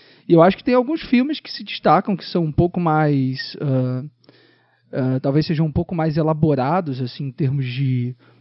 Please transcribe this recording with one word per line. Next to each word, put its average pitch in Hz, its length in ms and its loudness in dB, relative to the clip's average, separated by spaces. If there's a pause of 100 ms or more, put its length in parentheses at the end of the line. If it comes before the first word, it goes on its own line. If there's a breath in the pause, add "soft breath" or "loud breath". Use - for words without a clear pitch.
(280 loud breath)
E 170 60 2
eu 160 80 10
acho 190 140 6
que - 80 -18
tem 247 120 0
alguns 254 260 0
filmes 262 380 0
que - 120 -16
se - 120 -14
destacam, 190 520 2
que 160 100 -8
são 175 180 -2
um 151 80 -2
pouco 175 280 0
mais, 147 800 0
ah, 127 440 -2 (920 soft breath)
ah, 131 280 -2
talvez 143 240 0
sejam 160 200 0
um 156 60 -2
pouco 175 240 -4
mais 160 200 -2
elaborados, 151 880 0
assim, 127 240 -8
em 131 60 -8
termos 135 340 -2
de, 123 500 -2 (260 soft breath)